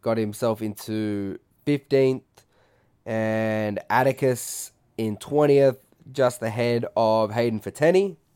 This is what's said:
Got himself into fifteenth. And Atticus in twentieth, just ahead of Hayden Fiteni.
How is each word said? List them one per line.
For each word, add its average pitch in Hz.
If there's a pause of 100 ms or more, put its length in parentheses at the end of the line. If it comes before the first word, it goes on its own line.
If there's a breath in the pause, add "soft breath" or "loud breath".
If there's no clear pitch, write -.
Got 113
himself 110
into 104 (260)
fifteenth. 135 (800)
And 110 (100)
Atticus 127 (260)
in 110
twentieth, 139 (340)
just 127
ahead 117 (120)
of 110
Hayden 117
Fiteni. 180 (200)